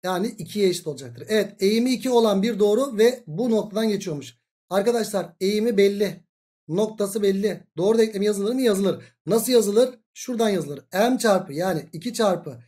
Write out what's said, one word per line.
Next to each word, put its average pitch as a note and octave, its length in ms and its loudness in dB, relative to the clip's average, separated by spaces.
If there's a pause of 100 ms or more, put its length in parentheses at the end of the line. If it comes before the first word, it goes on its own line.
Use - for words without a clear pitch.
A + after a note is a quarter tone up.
Yani F#3 220 -2
ikiye G3+ 420 -2
eşit F3 180 -4
olacaktır. C3 420 -12
Evet, G#3 320 0
eğimi A3+ 320 2
iki B3 180 -2
olan A3 320 4
bir A3 160 0
doğru G#3+ 400 2
ve B3 280 4
bu G3+ 240 -4
noktadan G#3+ 380 -2
geçiyormuş. F3+ 500 -6 (320)
Arkadaşlar, G3+ 680 -2
eğimi G#3+ 360 0
belli. G3+ 480 0 (440)
Noktası G#3 540 -4
belli. G3 380 0 (160)
Doğru G3+ 220 2
denklemi G#3+ 280 2
yazılır G#3 280 -2
mı? C4 80 -2
Yazılır. G3 420 0 (220)
Nasıl A3+ 260 2
yazılır? A3+ 460 4 (160)
Şuradan A3+ 340 -2
yazılır. D3+ 440 -4
M A#3 260 2
çarpı, G3 340 2
yani E3 280 -2 (120)
iki G3 220 -10
çarpı F3 540 -2